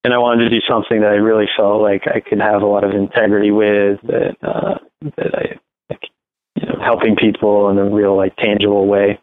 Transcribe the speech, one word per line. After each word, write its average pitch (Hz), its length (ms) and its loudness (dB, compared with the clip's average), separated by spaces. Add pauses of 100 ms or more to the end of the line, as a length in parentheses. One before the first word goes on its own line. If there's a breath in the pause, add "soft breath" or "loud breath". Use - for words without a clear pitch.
and 123 80 0
I 123 40 2
wanted 120 280 2
to 110 40 0
do 113 180 0
something 113 340 0
that 104 100 2
I 104 40 2
really 107 320 2 (100)
felt 104 240 2
like 101 260 0
I 107 140 -2
could - 180 -2
have 104 220 0
a 104 40 0
lot 101 200 2
of 98 60 -2
integrity 104 600 0
with, 104 520 2
that, - 380 -4
uh, - 340 -4 (420)
that - 180 -4
I, - 240 -8 (300)
like, - 140 -12 (520)
you - 120 -6
know, - 140 -6
helping 113 360 0
people 104 520 2
in 98 80 0
a 98 120 2
real, 101 260 2
like, 95 220 0
tangible 101 500 0
way. 101 360 2